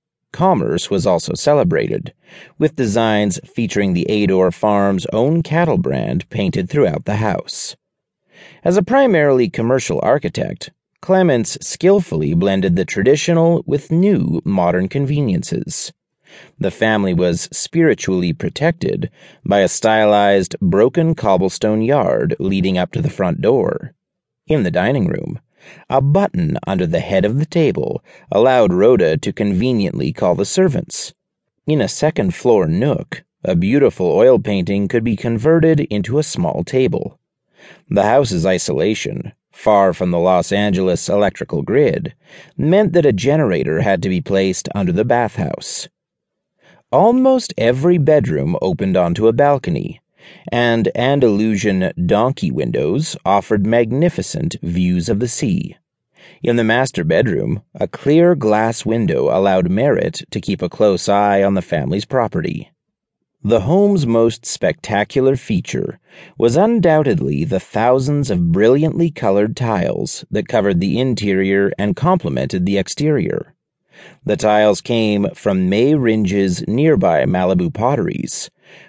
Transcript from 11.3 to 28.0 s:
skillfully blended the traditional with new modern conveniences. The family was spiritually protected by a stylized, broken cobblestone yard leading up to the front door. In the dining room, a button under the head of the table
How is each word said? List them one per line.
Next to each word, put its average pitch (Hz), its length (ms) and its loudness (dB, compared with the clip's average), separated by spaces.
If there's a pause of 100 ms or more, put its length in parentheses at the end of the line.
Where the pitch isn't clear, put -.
skillfully 170 720 0
blended 95 420 2
the 92 80 0
traditional 165 840 2
with 143 260 -4
new 165 520 0
modern 92 440 0
conveniences. 139 1040 -4 (640)
The 92 140 -2
family 104 420 0
was 85 380 -2
spiritually 92 800 0
protected - 800 -4 (340)
by 101 160 2
a 92 80 2
stylized, 104 920 2
broken 123 540 2
cobblestone 104 680 0
yard 90 580 0
leading 95 360 -2
up 90 160 -2
to - 100 -4
the - 80 -4
front 90 300 -4
door. - 540 -2 (540)
In 147 160 2
the 85 80 -2
dining 101 340 0
room, - 320 -6 (500)
a 135 120 2
button 165 640 0
under 90 200 -2
the 82 140 -2
head 95 240 0
of 113 140 -2
the 156 80 -2
table 92 560 -2 (300)